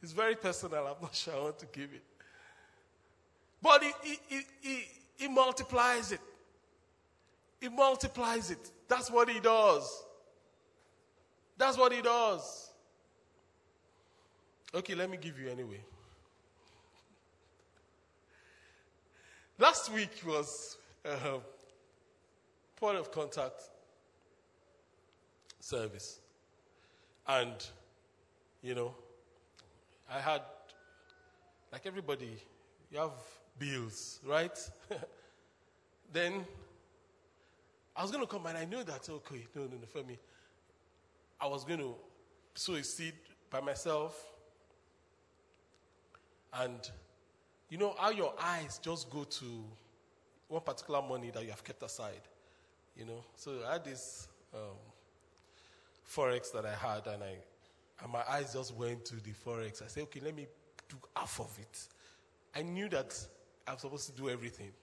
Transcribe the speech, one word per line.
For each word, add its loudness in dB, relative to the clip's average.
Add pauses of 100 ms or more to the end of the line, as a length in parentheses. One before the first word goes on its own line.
It's -10
very 4
personal. -2
I'm -6
not -8
sure -2
I 0
want -2
to -14
give -10
it. -16 (1600)
But 12
he, 2 (100)
he, -4 (100)
he, -4 (200)
he, -4 (340)
he -2
multiplies 6
it. -4 (1400)
He -2
multiplies 4
it. -6 (160)
That's 4
what 8
he 2
does. 8 (1500)
That's 6
what 10
he 2
does. 4 (2000)
Okay, -2
let 0
me -6
give -10
you -6
anyway. -8 (3750)
Last 10
week -2
was, -2 (280)
uh, -2 (1400)
point 2
of -4
contact -4 (1900)
service. -6 (1080)
And, 2 (1040)
you -4
know, -2 (1160)
I -4
had, 0 (1300)
like -14
everybody, -6 (560)
you -6
have 0 (460)
bills, -6
right? 2 (320)
<laughs> -4 (1120)
Then 0 (1500)
I -4
was -2
gonna -2
come -6
and -4
I -4
knew -6
that, -10
okay, -10 (100)
no, -6
no, -8
no, -10
Femi. -12 (1200)
I -2
was -4
gonna -4 (600)
sow -4
a -2
seed -6 (360)
by -4
myself. -2 (2250)
And -4 (880)
you -10
know 2
how 4
your 0
eyes -2
just -6
go -6
to -8 (1040)
one -4
particular -2
money -6
that -8
you -8
have -12
kept -14
aside, -10 (760)
you -14
know? -12 (140)
So -8
I 0
had -4
this, -12 (260)
um, -12 (1400)
Forex 0
that -6
I -6
had, -6
and -8
I, -10 (680)
and -12
my -2
eyes -2
just -6
went -6
to -10
the -12
Forex. -8
I -16
said, -8
"Okay, -14
let -6
me -12 (420)
do -16 (200)
half -6
of -10
it." -16 (680)
I -4
knew -4
that -2 (500)
I'm -6
supposed -8
to -12 (100)
do -2
everything. -8 (120)